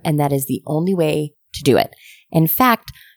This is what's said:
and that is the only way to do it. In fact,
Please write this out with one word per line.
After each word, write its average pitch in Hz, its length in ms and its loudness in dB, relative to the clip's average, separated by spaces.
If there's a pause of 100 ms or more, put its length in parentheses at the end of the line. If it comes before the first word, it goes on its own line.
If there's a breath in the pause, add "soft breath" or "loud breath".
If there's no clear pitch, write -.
and 151 140 0
that 143 140 0
is 139 140 -2
the 131 200 -6
only 165 280 -2
way 151 400 -2 (180)
to - 100 -12
do 135 140 4
it. - 180 0 (380 loud breath)
In 160 160 2
fact, - 440 0 (240 soft breath)